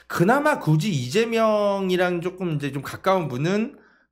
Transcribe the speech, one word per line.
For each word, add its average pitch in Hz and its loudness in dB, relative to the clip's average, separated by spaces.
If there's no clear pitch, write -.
그나마 277 2
굳이 156 2
이재명이랑 196 0
조금 180 -4
이제 143 -4
좀 135 -6
가까운 185 0
분은 190 -2